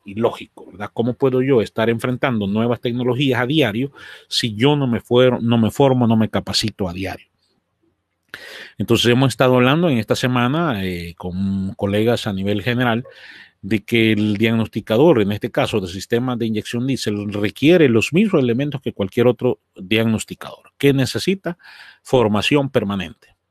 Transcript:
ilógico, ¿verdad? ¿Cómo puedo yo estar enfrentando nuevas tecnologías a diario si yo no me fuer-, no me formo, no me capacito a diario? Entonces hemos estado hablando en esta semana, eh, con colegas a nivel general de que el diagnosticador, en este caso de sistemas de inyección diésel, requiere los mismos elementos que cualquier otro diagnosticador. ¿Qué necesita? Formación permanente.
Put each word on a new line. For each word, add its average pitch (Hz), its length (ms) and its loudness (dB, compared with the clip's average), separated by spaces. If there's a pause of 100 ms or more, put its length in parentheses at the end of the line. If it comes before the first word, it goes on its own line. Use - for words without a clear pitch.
ilógico, 101 640 -6
¿verdad? 101 240 -14
¿Cómo 120 180 -2
puedo 127 300 0
yo 131 180 4
estar 110 300 0
enfrentando 120 560 -2
nuevas 113 340 -2
tecnologías 123 600 -2
a 123 60 0
diario 131 460 0 (340)
si - 280 -4
yo 131 200 4
no 143 120 0
me 117 140 -2
fuer-, 123 420 2
no 117 160 2
me 110 120 4
formo, 131 360 4
no 113 100 4
me 110 140 2
capacito 98 580 -4
a 87 60 -8
diario? - 320 -10 (1500)
Entonces 107 340 2
hemos 131 160 4
estado 127 280 2
hablando 147 340 2
en 123 80 2
esta 113 180 -2
semana, 127 640 -2
eh, 85 360 -8
con 95 560 -4
colegas 107 520 -2
a 107 60 -4
nivel 98 300 -2
general 120 420 0 (560)
de 98 240 -4
que 113 280 2
el 104 260 0
diagnosticador, 113 840 2
en 101 120 0
este 107 180 -6
caso 120 300 -2
de 92 80 -6
sistemas 117 500 -4
de 117 80 -2
inyección 113 400 -4
diésel, 104 480 -4
requiere 135 560 2
los 113 240 2
mismos 190 260 2
elementos 131 400 -2
que - 140 -10
cualquier 104 320 -2
otro 123 320 0 (160)
diagnosticador. 107 1040 -4
¿Qué 139 160 2
necesita? 170 640 -2 (440)
Formación 123 680 0
permanente. 98 680 -4 (140)